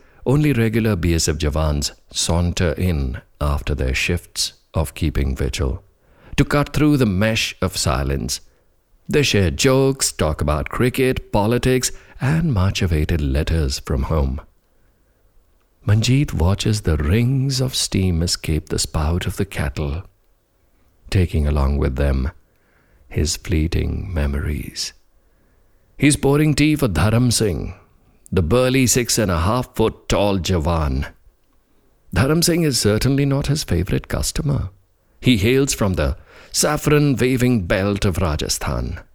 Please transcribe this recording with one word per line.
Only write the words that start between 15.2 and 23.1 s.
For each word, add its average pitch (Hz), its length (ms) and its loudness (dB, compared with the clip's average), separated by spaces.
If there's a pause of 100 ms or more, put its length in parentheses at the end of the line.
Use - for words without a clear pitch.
Manjeet 120 460 2
watches 98 480 0
the 80 160 2
rings 127 640 0
of 127 140 -2
steam 92 480 0
escape 80 480 -2
the - 80 -4
spout 80 480 -2
of - 120 -4
the 98 80 -2
kettle, 76 580 -6 (1040)
taking 82 380 0
along 71 300 0
with 71 180 -2
them 67 360 -2 (800)
his 76 260 -2